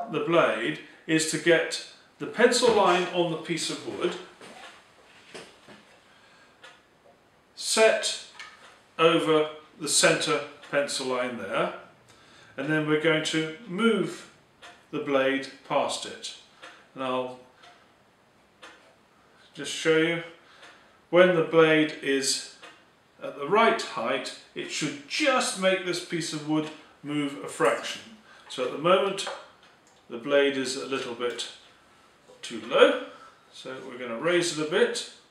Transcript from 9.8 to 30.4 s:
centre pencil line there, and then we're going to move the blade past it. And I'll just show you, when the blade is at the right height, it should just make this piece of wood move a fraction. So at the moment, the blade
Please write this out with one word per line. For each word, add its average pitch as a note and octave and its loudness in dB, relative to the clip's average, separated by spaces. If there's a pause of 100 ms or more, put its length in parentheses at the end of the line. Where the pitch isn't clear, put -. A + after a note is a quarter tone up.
centre D3+ 2 (300)
pencil C#3 -2
line B2 -2
there, A2+ -4 (840)
and C#3+ -4
then D#3 0
we're D3+ 2
going D#3 2
to D#3+ -4 (100)
move F#3+ -2 (600)
the D3+ -6
blade C3+ 0 (200)
past A2+ -2
it. - -12 (580)
And C3 -10
I'll B2+ -4 (2250)
just C#3+ -10
show D#3+ 2
you, E3 2 (840)
when F3+ 8
the D#3+ 4
blade D#3 4
is C#3 -2 (680)
at C3+ -10
the C#3+ -8
right A3+ 4
height, B2 -6 (140)
it - -10
should - -6
just B3+ 0
make F#3+ 2
this E3+ -4
piece D#3+ -6
of D3 -8
wood D#3 0 (320)
move C#3+ -6
a - -10
fraction. - -2 (480)
So B2+ -6
at C#3 -4
the C#3 -8
moment, - 2 (840)
the B2 -12
blade C#3 2